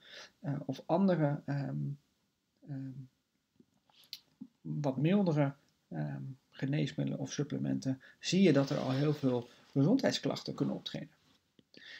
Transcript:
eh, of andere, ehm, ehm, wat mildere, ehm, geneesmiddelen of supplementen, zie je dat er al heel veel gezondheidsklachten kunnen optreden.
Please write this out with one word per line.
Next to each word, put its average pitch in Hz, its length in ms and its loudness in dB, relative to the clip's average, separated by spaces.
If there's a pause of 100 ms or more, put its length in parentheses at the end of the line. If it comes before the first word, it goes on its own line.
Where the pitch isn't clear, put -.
(400)
eh, 147 260 -4
of - 200 -8
andere, 170 600 2
ehm, 139 340 -4 (880)
ehm, 135 240 -10 (1700)
wat 147 360 -2
mildere, 151 560 4 (340)
ehm, 147 360 -6 (260)
geneesmiddelen 143 720 -2
of 135 120 -6
supplementen, 135 720 -4 (180)
zie 185 220 2
je 170 120 10
dat 139 160 4
er 147 80 -2
al 131 140 -2
heel 147 220 2
veel 123 360 0 (220)
gezondheidsklachten 147 840 2
kunnen 139 220 -2
optreden. - 360 -10 (880)